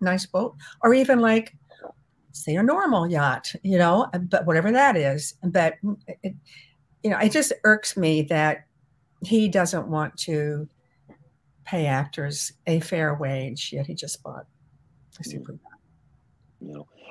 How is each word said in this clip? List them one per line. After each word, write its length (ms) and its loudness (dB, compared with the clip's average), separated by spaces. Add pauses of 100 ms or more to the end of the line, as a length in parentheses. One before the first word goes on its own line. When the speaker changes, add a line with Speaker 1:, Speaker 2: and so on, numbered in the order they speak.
Speaker 1:
nice 260 0
boat, 280 -4 (280)
or 120 6
even, 240 4
like, 360 2 (800)
say, 240 -6
a 60 2
normal 460 2
yacht, 440 0 (120)
you 140 2
know, 360 4
uh, 40 -4
but 280 0
whatever 240 2
that 260 4
is. 460 -2
But, 400 2
mm, 140 -4 (100)
it, 160 -16
it, 120 -8 (680)
you 80 0
know, 80 0
it 140 2
just 200 2 (120)
irks 320 2
me 260 2
that 440 0 (560)
he 260 2
doesn't 400 0
want 300 -4
to 500 -4 (960)
pay 220 -2
actors 680 -4 (160)
a 120 2
fair 340 -2
wage, 580 -6
yet 140 -6
he 80 -10
just 280 -12
bought 240 -16 (720)
a 40 -14
Speaker 2:
Mm. 80 -14
Speaker 1:
super 220 -14
yacht. 100 -20 (960)
Speaker 2:
You 140 -16
know, 120 -18 (240)